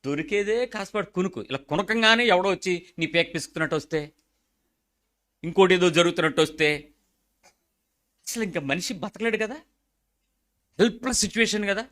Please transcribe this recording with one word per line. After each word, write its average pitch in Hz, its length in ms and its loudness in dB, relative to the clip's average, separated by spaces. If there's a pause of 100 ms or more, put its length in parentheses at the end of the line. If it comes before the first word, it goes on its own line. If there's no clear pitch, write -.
దొరికేదే 202 600 -2
కాసేపాటు 208 460 -8
కునుకు. 180 300 -4
ఇలా 131 160 -8
కునకంగానే 220 680 2
ఎవడో 190 240 4
వచ్చి 180 360 -2 (140)
నీ 165 60 0
పేక 165 300 0
పిసుకుతున్నట్టు 160 400 -4
వస్తే, 147 360 -6 (1300)
ఇంకోటి 180 300 6
ఏదో 180 160 4
జరుగుతున్నట్టు 165 520 2
వస్తే, 151 480 0 (1400)
అసలు 226 160 -4
ఇంకా 170 160 -4
మనిషి 147 340 -4
బతకలేడు 214 440 -4
కదా. 220 180 -4 (1200)
హెల్ప్‌లెస్ 240 400 0
సిచ్యువేషన్ 208 460 0
కదా. 202 260 -2